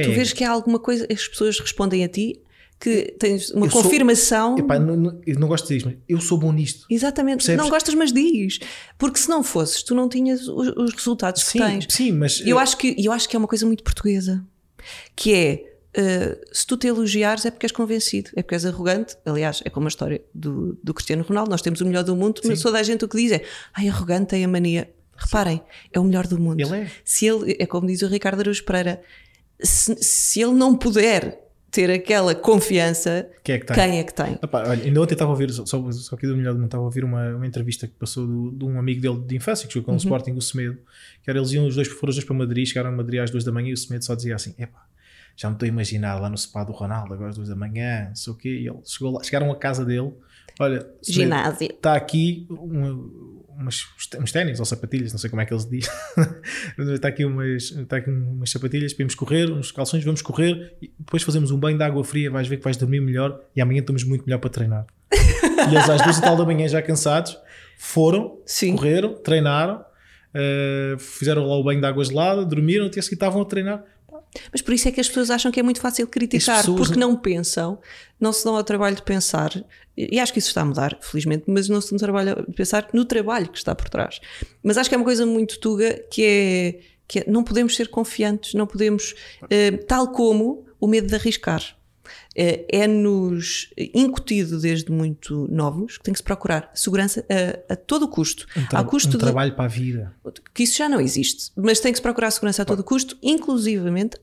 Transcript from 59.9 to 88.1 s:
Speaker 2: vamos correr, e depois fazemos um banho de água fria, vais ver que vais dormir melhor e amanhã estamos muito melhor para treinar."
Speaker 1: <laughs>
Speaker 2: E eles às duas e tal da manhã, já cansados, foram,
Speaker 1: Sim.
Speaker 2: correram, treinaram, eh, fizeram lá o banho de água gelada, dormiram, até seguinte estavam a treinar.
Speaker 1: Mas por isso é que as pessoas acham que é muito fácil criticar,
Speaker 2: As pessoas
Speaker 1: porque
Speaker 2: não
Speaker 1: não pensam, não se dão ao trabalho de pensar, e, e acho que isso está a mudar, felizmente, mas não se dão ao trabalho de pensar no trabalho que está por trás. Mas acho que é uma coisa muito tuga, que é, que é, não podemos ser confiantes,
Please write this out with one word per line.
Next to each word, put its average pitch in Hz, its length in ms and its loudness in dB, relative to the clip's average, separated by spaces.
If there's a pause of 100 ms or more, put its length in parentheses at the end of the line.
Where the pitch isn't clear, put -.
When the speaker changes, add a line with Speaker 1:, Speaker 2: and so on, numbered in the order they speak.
Speaker 2:
vamos 156 180 0
correr, 170 600 -2
e - 160 -16
depois 160 240 -4
fazemos 147 280 2
um 139 80 2
banho 151 200 2
de 151 60 2
água 143 200 0
fria, 147 260 -2
vais 131 180 -2
ver 139 100 -2
que - 60 -10
vais 131 120 0
dormir 131 240 2
melhor 131 400 0 (140)
e 135 60 0
amanhã 127 200 4
estamos 131 240 0
muito 131 220 -2
melhor 127 120 0
para 127 120 -4
treinar." 110 360 -2 (240)
Speaker 1:
<laughs> 466 300 6 (300)
Speaker 2:
E 156 40 6
eles - 160 8
às 147 120 6
duas 165 140 6
e 165 60 0
tal 170 140 6
da 170 80 4
manhã, 160 220 2
já 151 140 2
cansados, 156 560 0 (420)
foram, 170 680 2
Speaker 1:
Sim. 185 280 0
Speaker 2:
correram, 180 400 2
treinaram, 156 720 0 (480)
eh, 139 680 -2
fizeram 143 480 -2
lá 139 100 0
o 139 60 2
banho 143 180 2
de 139 60 2
água 135 160 0
gelada, 175 440 2
dormiram, 160 400 2
até 196 160 -6
seguinte - 160 -4
estavam 196 240 0
a - 20 0
treinar. 202 400 -4 (680)
Speaker 1:
Mas 269 100 -4
por 233 100 0
isso 247 160 2
é 254 40 0
que 254 80 -2
as 247 80 2
pessoas 247 200 0
acham 240 240 2
que 262 80 -2
é - 20 2
muito 247 180 2
fácil 240 260 -2
criticar, 233 480 0
Speaker 2:
As 214 80 4
pessoas 180 160 2
Speaker 1:
porque 175 200 2
Speaker 2:
não 247 140 4
Speaker 1:
não 233 60 2
pensam, 170 600 -2 (400)
não 220 140 2
se 214 120 -2
dão 220 120 2
ao 214 80 0
trabalho 202 320 0
de - 60 -12
pensar, 160 480 0 (460)
e, - 200 -4
e - 40 4
acho 254 120 0
que - 60 0
isso - 100 -2
está 170 140 0
a - 20 2
mudar, 139 380 -2
felizmente, 151 460 -2
mas 196 200 2
não 208 120 2
se 202 100 -6
dão 202 60 -2
ao 196 40 0
trabalho 196 480 -2
de 180 60 -8
pensar 208 400 0
no 240 100 4
trabalho 220 440 0
que - 100 -14
está - 160 -2
por - 140 -6
trás. - 320 -4 (420)
Mas 208 160 2
acho 262 100 2
que 269 60 0
é 247 40 4
uma 240 60 2
coisa 240 220 2
muito 220 320 0
tuga, 220 340 0 (180)
que 220 140 0
é, 185 560 2 (260)
que - 140 -2
é, - 100 -4
não 233 140 4
podemos 233 320 2
ser 233 120 -2
confiantes, 214 640 -2